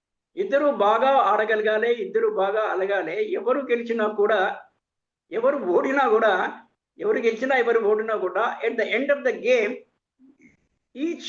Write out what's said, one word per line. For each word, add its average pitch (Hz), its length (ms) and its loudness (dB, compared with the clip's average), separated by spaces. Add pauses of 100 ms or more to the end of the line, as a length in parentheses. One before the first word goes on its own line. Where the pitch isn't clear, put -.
(380)
ఇద్దరు 269 320 0
బాగా 226 400 2
ఆడగలగాలి, 220 840 2
ఇద్దరు 214 340 -2
బాగా 202 340 0
అలగాలి. 190 720 -2
ఎవరు 226 260 0
గెలిచినా 233 480 -2
కూడా, 208 540 0 (720)
ఎవరు 247 260 0
ఓడినా 269 500 0
కూడా, 214 540 2 (380)
ఎవరు 208 180 0
గెలిచినా 247 380 0
ఎవరు 233 240 2
ఓడినా 214 360 0
కూడా, 190 500 -2
at 233 100 -2
the 226 100 0
end 254 260 -2
of 277 120 2
the 247 120 0
game, 233 380 2 (1200)
each 311 340 -6